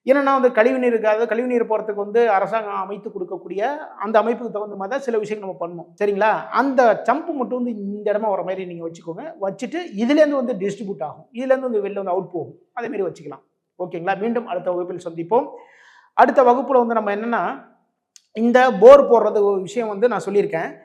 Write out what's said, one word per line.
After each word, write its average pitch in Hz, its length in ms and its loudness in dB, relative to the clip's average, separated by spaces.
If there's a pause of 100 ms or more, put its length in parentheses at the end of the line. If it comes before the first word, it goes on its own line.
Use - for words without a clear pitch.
(100)
என்னன்னா 277 280 4
வந்து 247 180 4
கழிவு 247 260 4
நீருக்கு, 226 280 0
அதாவது 220 200 0
கழிவு 233 220 -2
நீர் 220 180 0
போறதுக்கு 202 340 -2
வந்து 208 160 0 (140)
அரசாங்கம் 202 480 -2
அமைத்து 202 320 -10
கொடுக்கக்கூடிய 180 460 -8 (440)
அந்த 220 160 2
அமைப்புக்கு 226 360 -2
தகுந்த 208 240 -8
மாதிரி 196 140 -6
தான் 269 120 -6
சில 226 160 0
விஷயங்கள் 208 260 -8
நம்ம 180 140 -8
பண்ணணும். 170 260 -10 (120)
சரிங்களா? 202 280 2 (320)
அந்த 262 200 2 (280)
சம்பு 330 300 0
மட்டும் 247 220 -4
வந்து 247 120 -4 (120)
இந்த 208 280 -6
இடமா 214 220 -2
வர 185 140 -2
மாதிரி 190 220 -6
நீங்க 170 180 -12
வச்சுக்கோங்க. 165 360 -14 (200)
வச்சுட்டு 196 360 -6 (220)
இதுல 285 200 4
இருந்து 285 180 2
வந்து 240 220 -2
டிஸ்ட்ரிபியூட் 196 460 -6
ஆகும், - 180 -18 (120)
இதுல 262 140 0
இருந்து 262 160 0
வந்து 220 180 -2
வெளில 202 160 -6
வந்து 190 120 -4
அவுட் 185 220 -4
போகும், 143 200 -10 (200)
அதே 233 140 -6
மாதிரி 202 180 -4
வச்சுக்கலாம். 143 360 -16 (400)
ஓகேங்களா? 180 380 -4
மீண்டும் 233 300 -4
அடுத்த 180 220 -6
வகுப்பில் 175 320 -6
சந்திப்போம். 170 420 -2 (720)
அடுத்த 254 280 4
வகுப்புல 254 320 2
வந்து 233 160 -2
நம்ம 208 180 -4
என்னன்னா, 226 240 -4 (1000)
இந்த 240 180 4 (220)
போர் 269 280 12
போடுறது 214 380 4
ஒரு 202 180 0
விஷயம் 220 280 -6
வந்து 214 180 0
நான் 190 140 -4
சொல்லியிருக்கேன். 196 440 0 (140)